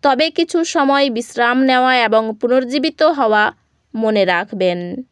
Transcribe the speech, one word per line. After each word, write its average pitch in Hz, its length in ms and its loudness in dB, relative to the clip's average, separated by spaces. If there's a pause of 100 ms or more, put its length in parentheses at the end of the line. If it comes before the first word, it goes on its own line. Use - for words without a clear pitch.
তবে 277 280 2
কিছু 339 340 -2
সময় 277 460 0
বিশ্রাম 240 540 -2
নেওয়া 254 280 2 (120)
এবং 220 180 2 (160)
পুনর্জীবিত 254 640 -2 (120)
হওয়া 214 320 2 (500)
মনে 220 300 0
রাখবেন। 180 560 -2 (320)